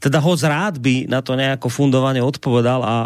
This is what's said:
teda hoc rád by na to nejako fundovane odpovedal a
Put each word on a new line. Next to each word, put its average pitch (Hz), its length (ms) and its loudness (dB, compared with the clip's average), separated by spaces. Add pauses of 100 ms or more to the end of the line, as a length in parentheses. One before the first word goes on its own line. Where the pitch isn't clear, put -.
teda 143 160 2
hoc 156 240 2
rád 156 400 -2
by 127 240 0
na 127 160 -2
to 127 160 -4
nejako 135 320 -2
fundovane 131 560 2
odpovedal 123 560 0
a 113 140 -2 (100)